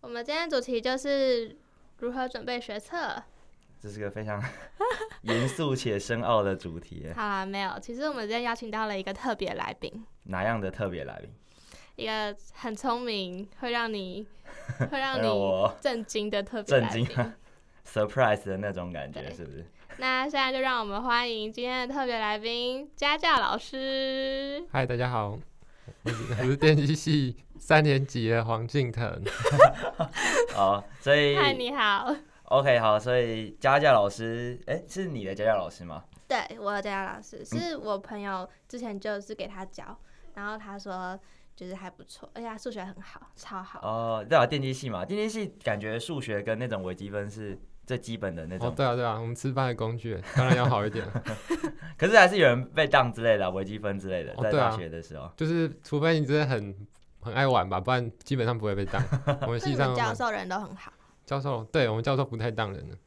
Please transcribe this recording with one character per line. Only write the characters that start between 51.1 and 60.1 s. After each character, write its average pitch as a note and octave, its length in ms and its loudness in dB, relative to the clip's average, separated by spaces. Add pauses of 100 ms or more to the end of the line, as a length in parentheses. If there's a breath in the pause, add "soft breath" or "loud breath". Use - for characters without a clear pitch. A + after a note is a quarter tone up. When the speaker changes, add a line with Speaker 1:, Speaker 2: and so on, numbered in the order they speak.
Speaker 2:
<laughs> - 480 -6
可 D#3 100 2
是 G#3+ 80 6
还 F#3+ 120 12
是 G3 100 4
有 D#3+ 100 8
人 B2 160 6
被 D3 240 2
当 C3+ 240 6
之 A2+ 120 -6
类 A2 160 6
的 F#2+ 60 2
啊， F#2 40 2
微 F#2+ 160 -2
积 G#2 140 -8
分 G2+ 180 -2
之 F#2+ 100 -6
类 F2+ 160 -2
的， B1+ 140 -8
Speaker 3:
哦， - 60 -2
Speaker 2:
在 G#2+ 80 2
大 B2+ 180 4
学 F#2 180 -4
的 E2 140 -10
时 D2+ 160 -14
候。 C2 60 -10
Speaker 3:
对 E2 60 -10
啊， - 60 -18
就 D#3 120 -2
是 E3 360 0
除 D3 160 -2
非 D#3+ 200 4
你 D3 80 2
真 D3 100 4
的 D3+ 80 4
很， G#2 420 -2 (340)
很 A#2 120 -8
爱 C3+ 140 2
玩 G#2+ 200 4
吧， F#2+ 120 0
不 F#2 100 -2
然 B2 300 2
基 - 160 -2
本 A#2+ 100 2
上 A#2 100 2
不 G#2+ 100 -4
会 G2+ 100 2
被 G2 100 0
当。 A#2 160 -2 (200)
Speaker 1:
<laughs> C3+ 200 0
Speaker 3:
我 C3 60 -2
们 A#2 120 0
系 C3+ 160 0
上 B2 40 0
Speaker 1:
那 C#3 60 4
你 C3 40 2
们 B2+ 60 0
教 - 180 0